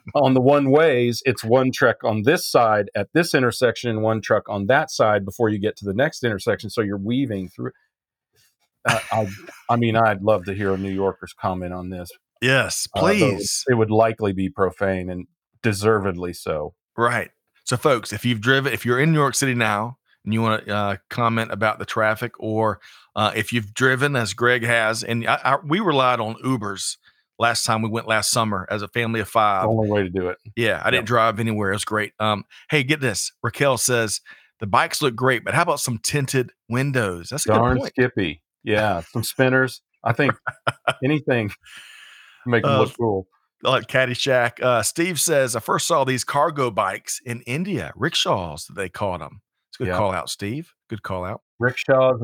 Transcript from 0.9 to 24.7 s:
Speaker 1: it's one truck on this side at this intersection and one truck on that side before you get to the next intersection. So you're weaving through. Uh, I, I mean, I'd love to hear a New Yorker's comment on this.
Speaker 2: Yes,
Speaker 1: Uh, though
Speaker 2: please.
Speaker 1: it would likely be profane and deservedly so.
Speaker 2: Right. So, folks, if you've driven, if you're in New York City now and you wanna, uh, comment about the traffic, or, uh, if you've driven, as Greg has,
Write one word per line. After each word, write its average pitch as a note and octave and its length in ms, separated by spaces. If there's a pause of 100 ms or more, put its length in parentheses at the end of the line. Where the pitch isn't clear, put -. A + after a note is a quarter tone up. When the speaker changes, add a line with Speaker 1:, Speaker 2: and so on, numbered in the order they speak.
Speaker 1:
it's A#2+ 180
one B2+ 280
truck A#2+ 320
on G#2+ 200
this D#3+ 260
side G#2+ 460
at G2+ 180
this E3 220
intersection B2 560
and A2 100
one A2 200
truck - 280
on G2+ 180
that C#3 220
side G#2+ 360
before G#2+ 240
you G#2+ 100
get G#2 180
to G2 80
the G2 80
next C3+ 300
intersection. G#2+ 480
So A#2 100
you're G2+ 160
weaving G#2 520
through. B2 220 (1120)
Uh, A#2 140 (120)
I, G#2+ 160 (420)
I A#2+ 60
mean, A#2 200
I'd A2 260
love G2+ 240
to G2 80
hear G2 200
a F#2+ 40
New G2 140
Yorker's F#2+ 420
comment F#2 400
on F2+ 160
this. F2+ 200 (320)
Speaker 2:
Yes, B2+ 520
Speaker 1:
Uh, G2 80
though D#3+ 120
Speaker 2:
please. A2 560
Speaker 1:
it B2+ 60
would A2 160
likely A2 420
be F#2+ 160
profane F#2 600
and F2+ 180 (340)
deservedly G2 720
so. D2+ 400 (240)
Speaker 2:
Right. A#2 340 (320)
So, B2+ 140
folks, B2 340
if G#2 140
you've A#2+ 160
driven, C3+ 320
if G#2+ 120
you're A#2+ 140
in D#3+ 140
New D3+ 60
York C#3 160
City C3+ 200
now A2+ 420 (280)
and G#2 80
you A2+ 80
wanna, A2 300
uh, G2+ 240 (140)
comment A2+ 420
about G#2+ 280
the - 60
traffic, A2 540
or, A2 420 (340)
uh, G#2 200
if A2 180
you've G#2+ 200
driven, C3 440
as G#2+ 160
Greg A#2+ 300
has, A#2 400